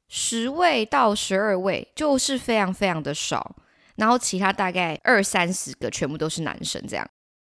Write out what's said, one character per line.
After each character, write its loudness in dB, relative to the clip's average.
十 -2
位 2
到 4
十 0
二 2
位， -2
就 2
是 0
非 0
常 2
非 -2
常 -2
的 -4
少。 -4
然 2
后 6
其 -2
他 2
大 0
概 -2
二 6
三 2
十 -6
个 -4
全 -2
部 -6
都 -2
是 -4
男 -6
生 -6
这 -6
样。 -6